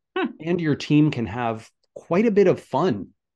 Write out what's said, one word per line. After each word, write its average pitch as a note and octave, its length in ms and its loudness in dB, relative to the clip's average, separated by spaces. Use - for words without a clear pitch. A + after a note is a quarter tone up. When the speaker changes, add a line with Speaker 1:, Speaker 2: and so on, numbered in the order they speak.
Speaker 1:
Hmm. F#4 220 -4
Speaker 2:
And E3+ 220 -4
your D3+ 140 0
team D3+ 360 2
can A#2+ 140 -4
have A2+ 440 -6
quite F#3+ 320 -2
a A#3 60 2
bit F#3+ 160 4
of D#3 120 4
fun C3 500 -2